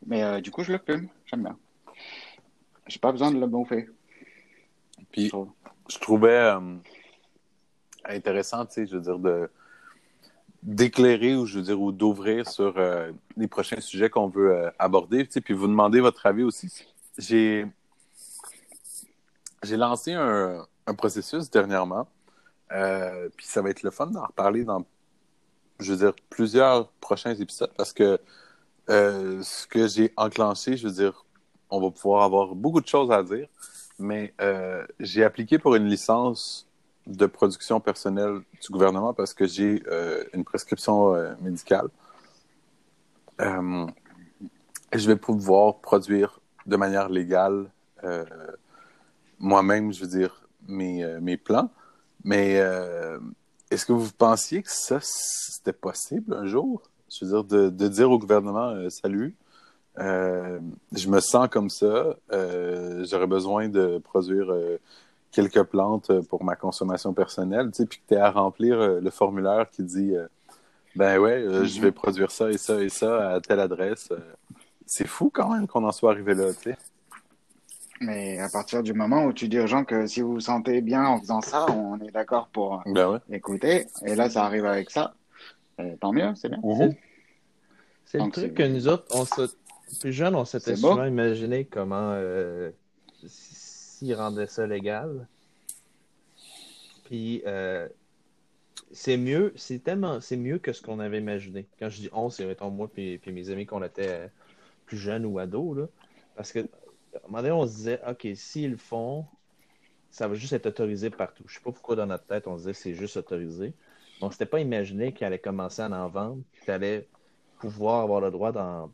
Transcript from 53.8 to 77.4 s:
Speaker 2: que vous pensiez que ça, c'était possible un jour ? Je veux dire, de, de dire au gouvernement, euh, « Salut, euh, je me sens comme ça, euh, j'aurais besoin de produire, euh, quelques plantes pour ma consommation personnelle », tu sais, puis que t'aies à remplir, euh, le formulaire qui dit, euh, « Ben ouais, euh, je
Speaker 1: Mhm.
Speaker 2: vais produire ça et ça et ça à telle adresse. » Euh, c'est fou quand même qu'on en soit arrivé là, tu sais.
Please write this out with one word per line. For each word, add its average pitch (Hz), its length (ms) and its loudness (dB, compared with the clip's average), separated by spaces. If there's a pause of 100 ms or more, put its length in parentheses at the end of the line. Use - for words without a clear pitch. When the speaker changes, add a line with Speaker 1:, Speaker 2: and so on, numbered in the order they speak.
Speaker 2:
que - 80 0
vous 117 240 2
pensiez 117 460 4
que - 80 -12
ça, - 320 -2
c'était - 720 -6
possible 214 600 -6
un 104 120 -6
jour ? 151 360 0 (280)
Je - 140 -10
veux 92 80 -4
dire, 107 120 4
de, 98 260 6
de 95 180 2
dire 110 220 6
au 123 80 8
gouvernement, 104 520 2
euh, « 95 200 -6
Salut, 101 460 -4 (640)
euh, 92 600 -2 (380)
je 92 120 -4
me 98 120 6
sens 123 280 4
comme 107 220 0
ça, 117 460 2 (160)
euh, 90 720 -4
j'aurais 92 220 0
besoin 98 420 0
de 92 300 2
produire, 92 520 0
euh, 85 280 -2 (540)
quelques 101 320 4
plantes 101 480 0 (160)
pour 92 160 -4
ma 87 120 -2
consommation 92 560 -4
personnelle », 101 600 -2
tu - 100 0
sais, 110 40 0
puis - 120 -10
que - 80 -20
t'aies 101 140 4
à 101 100 6
remplir, 104 500 2
euh, 95 200 2
le 92 100 -2
formulaire 101 600 2
qui - 120 -8
dit, 95 340 -2
euh, « 85 100 -4 (720)
Ben 98 220 6
ouais, 107 140 6 (100)
euh, 95 220 2
je 95 140 -2
Speaker 1:
Mhm. 110 80 2
Speaker 2:
vais 95 60 6
produire 95 380 -2
ça 110 200 0
et 104 80 0
ça 107 240 0
et 98 60 0
ça 110 460 0
à 92 60 0
telle 101 200 2
adresse. » 92 520 -2
Euh, 85 60 -6 (680)
c'est - 200 -4
fou - 260 0
quand 202 200 0
même 214 140 -2
qu'on 117 180 0
en 107 80 2
soit 113 200 4
arrivé 101 220 0
là, 95 200 0
tu - 160 -8
sais. 127 80 -8 (1200)